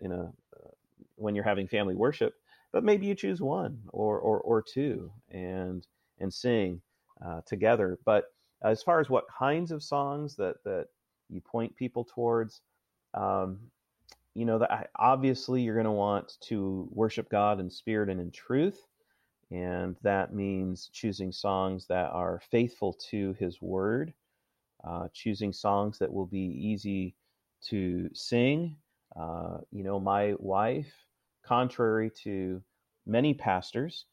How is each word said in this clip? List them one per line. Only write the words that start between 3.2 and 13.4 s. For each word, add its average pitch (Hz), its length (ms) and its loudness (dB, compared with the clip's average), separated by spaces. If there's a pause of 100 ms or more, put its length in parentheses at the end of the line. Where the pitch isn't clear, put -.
one 147 480 -2
or, 107 300 0
or, 107 220 2
or 110 220 2
two 107 480 -4 (200)
and, 92 560 -6 (340)
and 95 120 -4
sing, 101 480 0 (440)
uh, 85 220 -8
together. 104 580 2
But 104 220 6 (360)
as 110 200 2
far 170 180 4
as 135 100 0
what 127 180 4
kinds 160 420 0
of 151 120 -6
songs 143 540 -4
that, 95 280 -2
that 95 220 -4 (420)
you - 120 -10
point - 360 -6
people 123 280 -6
towards, 117 560 -2 (540)
um, 95 440 -2 (760)